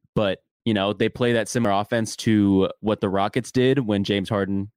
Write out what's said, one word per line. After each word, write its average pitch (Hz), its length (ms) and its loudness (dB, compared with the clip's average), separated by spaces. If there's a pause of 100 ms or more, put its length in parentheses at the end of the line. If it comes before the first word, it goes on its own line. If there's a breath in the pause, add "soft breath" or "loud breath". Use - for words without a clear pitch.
(160)
but, 101 240 0 (260)
you 113 80 0
know, 101 200 0
they 110 160 0
play 120 240 0
that 110 140 0
similar 113 260 0
offense 107 440 -2
to 101 520 4 (100)
what 104 220 -2
the 104 80 0
Rockets 101 420 -2
did 131 280 2
when 104 240 0
James 101 260 -2
Harden 98 480 -2